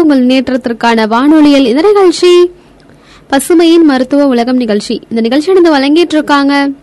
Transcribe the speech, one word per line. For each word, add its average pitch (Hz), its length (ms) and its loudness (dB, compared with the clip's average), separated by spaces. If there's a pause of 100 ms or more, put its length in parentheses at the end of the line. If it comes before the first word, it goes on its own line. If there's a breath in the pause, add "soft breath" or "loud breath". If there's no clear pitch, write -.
உங்கள் 285 220 2
முன்னேற்றத்திற்கான 247 880 -2
வானொலியில் 285 560 2
இந்த 269 200 -2
நிகழ்ச்சி 359 420 2 (1000 soft breath)
பசுமையின் 330 600 2
மருத்துவ 269 420 0
உலகம் 240 300 -2
நிகழ்ச்சி. 214 320 -4 (160)
இந்த 226 160 -4
நிகழ்ச்சி 302 260 -2
எனக்கு 339 240 2
வழங்கிட்டு 302 400 0
இருக்காங்க 285 360 0 (300)